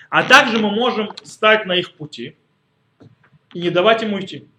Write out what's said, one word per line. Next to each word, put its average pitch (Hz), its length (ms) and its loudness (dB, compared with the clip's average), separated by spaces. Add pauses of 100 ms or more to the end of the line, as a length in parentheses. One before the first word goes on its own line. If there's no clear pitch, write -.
А 156 140 0
также 254 360 4
мы 208 120 0
можем 214 400 -2 (120)
стать 214 420 0
на 185 80 -4
их 175 200 -4
пути 147 440 -16 (1160)
и 175 60 -12
не 175 100 -4
давать 208 340 2
им 208 100 -4
уйти. 190 340 -10 (120)